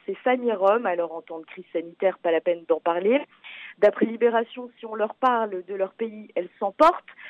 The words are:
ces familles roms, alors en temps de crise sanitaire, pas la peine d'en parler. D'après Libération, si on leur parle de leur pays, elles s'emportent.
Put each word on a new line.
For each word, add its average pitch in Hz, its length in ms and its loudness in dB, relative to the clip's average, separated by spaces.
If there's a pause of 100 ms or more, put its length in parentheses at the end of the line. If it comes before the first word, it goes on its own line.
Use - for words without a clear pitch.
ces 196 80 -6
familles 247 380 0
roms, 208 340 2
alors 170 260 -2
en 165 100 -12
temps 165 180 -14
de 160 40 -18
crise - 280 -18
sanitaire, 170 460 -2
pas 175 120 -2
la 165 100 2
peine 170 280 -2
d'en 160 100 2
parler. 185 420 2 (580)
D'après - 280 4
Libération, 233 720 -2
si - 80 -16
on 220 80 -12
leur 214 220 -4
parle 226 500 0
de 196 80 -10
leur 190 180 -4
pays, 214 440 -10
elles 180 120 -4 (120)
s'emportent. 302 440 2 (260)